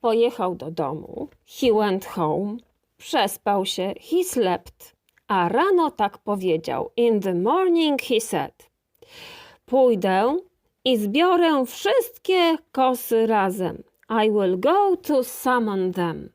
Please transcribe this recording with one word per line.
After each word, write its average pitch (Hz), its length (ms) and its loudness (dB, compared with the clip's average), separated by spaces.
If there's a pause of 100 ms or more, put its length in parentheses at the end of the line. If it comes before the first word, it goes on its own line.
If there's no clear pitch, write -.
Pojechał 226 500 0
do 151 160 -10
domu. 156 580 -8 (180)
He - 260 0
went 208 320 0
home. 185 520 -4 (400)
Przespał 202 680 -2
się. 190 280 -4 (160)
He 349 140 2
slept. - 720 -4 (320)
A 180 200 2
rano 330 420 2
tak 202 280 -4
powiedział. 165 760 -2
In 233 240 2
the 185 140 -2
morning 311 680 2
he 226 180 0
said: - 500 -8 (960)
„Pójdę 233 720 2 (460)
i 254 120 2
zbiorę 302 680 2
wszystkie 370 920 0 (140)
kosy 240 540 2
razem. 190 560 -2 (420)
I 220 60 4
will 190 300 0
go 370 360 2
to 277 280 0
summon 214 680 -2
them”. 170 420 -4